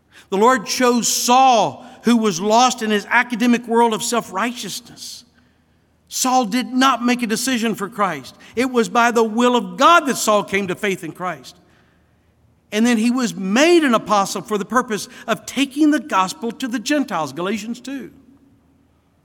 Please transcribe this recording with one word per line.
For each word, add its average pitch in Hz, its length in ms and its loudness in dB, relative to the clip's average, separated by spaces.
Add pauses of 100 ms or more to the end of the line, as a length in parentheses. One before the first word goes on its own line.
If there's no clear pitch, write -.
(300)
The 190 80 -2
Lord 226 280 4
chose 247 420 0
Saul, 240 800 2 (180)
who 233 140 4
was 190 240 -2
lost 233 400 2
in 214 100 -4
his 202 140 -2
academic 240 640 0
world 233 260 2
of 190 100 -4
self-righteousness. - 1200 -8 (840)
Saul 254 360 0
did 240 220 -4
not 254 360 2
make 247 180 0
a 233 60 -2
decision 220 480 -2
for 190 140 -6
Christ. 170 440 -4 (220)
It 254 160 0
was 233 160 2
by 240 240 2
the 226 140 2
will 240 320 2
of 185 200 -6
God 320 280 6
that 233 100 0
Saul 208 300 0
came 196 220 -2
to 175 80 -4
faith 190 280 -4
in 151 80 -10
Christ. 165 460 -12 (1120)
And 214 140 2
then 240 120 2
he 233 140 2
was 247 240 -4
made 277 480 4
an 254 100 2
apostle 202 480 0
for 214 160 -6
the 196 60 -4
purpose 226 460 -4 (180)
of - 180 -4
taking 285 460 0
the 294 80 0
gospel 196 540 -2
to 262 140 -8
the 233 120 -6
Gentiles, 185 540 -2
Galatians 202 480 -6
two. 262 320 -14 (1120)